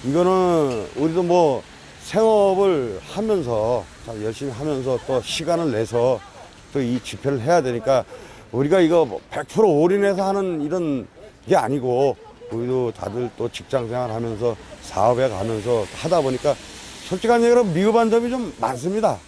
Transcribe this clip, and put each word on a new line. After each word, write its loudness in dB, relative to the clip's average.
이거는 2
우리도 0
뭐 2
생업을 2
하면서 -2
참 -10
열심히 -6
하면서 -4
또 0
시간을 -4
내서 0
또 -2
이 -2
집회를 -4
해야 2
되니까 0
우리가 2
이거 2
백 -8
프로 4
올인해서 2
하는 -2
이런 -4
게 4
아니고 2
우리도 -2
다들 -6
또 -4
직장 -4
생활하면서 -4
사업에 2
가면서 -2
하다 0
보니까 0
솔직한 2
얘기로 6
미흡한 2
점이 0
좀 -6
많습니다. -2